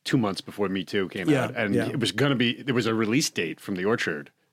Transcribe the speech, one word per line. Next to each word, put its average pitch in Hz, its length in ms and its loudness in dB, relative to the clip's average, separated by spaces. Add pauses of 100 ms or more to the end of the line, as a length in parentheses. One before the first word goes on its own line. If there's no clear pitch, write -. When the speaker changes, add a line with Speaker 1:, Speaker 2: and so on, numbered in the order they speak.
Speaker 1:
two - 140 2
months 101 240 0
before - 260 -2
Me 95 160 -2
Too 95 260 -2
came 117 200 -2
Speaker 2:
Yeah, 135 140 4
Speaker 1:
out, 127 120 -4
and 110 200 0
Speaker 2:
yeah. 117 140 2
Speaker 1:
it 139 100 -2
was - 120 0
gonna 135 240 2
be, 120 280 0
there 127 100 -2
was 113 140 2
a 113 80 0
release 113 340 2
date 80 300 -4
from 101 160 -6
the 92 100 -2
Orchard, 85 460 -2 (220)